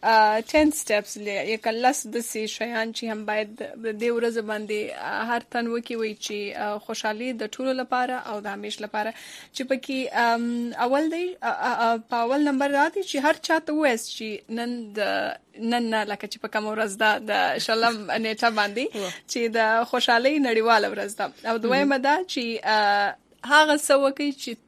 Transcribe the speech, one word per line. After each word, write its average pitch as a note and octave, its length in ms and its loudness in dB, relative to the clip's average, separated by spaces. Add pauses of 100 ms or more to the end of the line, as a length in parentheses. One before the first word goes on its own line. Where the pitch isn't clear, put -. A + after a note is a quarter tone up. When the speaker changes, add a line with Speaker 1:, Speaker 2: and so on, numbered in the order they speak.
Speaker 1:
آ، A3 380 6
ټین D4+ 320 4
سټیپس G#3 460 -2
ل-، G#3 100 -8
یا G3 280 -4
که A3 160 -4
لس B3 360 0
داسې A3 380 -4
شیان A3+ 480 -4
چې - 100 -8
هم A3 220 -6
باید G#3+ 300 -2
د A3+ 440 -8
دې A#3 100 0 (100)
ورځ A#3 180 0
باندې، G#3+ 640 -4
آ، G3 240 -4
هر A#3 160 -2 (120)
تن A#3 160 -2
وکړي، A#3 280 -4
وایي A3 260 -4
چې، G#3 360 -8
آ، G#3 200 -4
خوشحالي A3 560 -4
د A3 120 -6
ټولو C4 280 -4
لپاره B3+ 400 -2
او G#3 260 -8
د G#3 80 -10
همیش G#3 340 -8
لپاره G#3+ 320 -4 (420)
چې - 80 -6
پکې، C4 500 -4
آم، A#3 640 2
اول C#4 340 2
دی، F4+ 300 -4
آ، - 80 -2
آ، A#3 440 0
آ، - 20 2
په A3+ 200 -6
اول A#3+ 240 2
نمبر C#4+ 320 2
دا C#4+ 240 4
دی G4+ 80 -2
چې - 120 -6
هر D4 260 2
چا D#4+ 180 2
ته D#4 140 -6
ووایاست D4+ 440 0
چې A3+ 60 -10 (260)
نن A#3 440 -6
د، G#3+ 60 -6 (600)
نن A#3 240 2
نه، A3 200 0
لکه G3+ 240 -6
چې - 120 -10
په - 80 -8
کومه G#3+ 280 -2
ورځ G#3+ 220 -2
ده، G#3+ 200 4
د G3+ 400 0
شلم A3+ 500 0
Speaker 2:
<laughs> G#3 160 -2
Speaker 1:
نیټه A3 260 2
باندې G#3+ 460 -2
Speaker 2:
واه. G3 160 -6 (180)
Speaker 1:
چې - 80 -4
د A3+ 460 2
خوشحالۍ B3 560 2
نړیواله A3+ 540 4
ورځ G3+ 240 -6
ده. G3+ 320 -6
او A#3 80 0
دویمه A#3+ 260 2
Speaker 2:
مهم. C#4 180 2
Speaker 1:
دا C#4+ 180 4 (100)
چې، A#3 360 -4
آ، G3+ 440 4 (360)
هغه D4+ 320 8
څه - 140 2
وکړئ C#4 400 2
چې B3 240 -8 (120)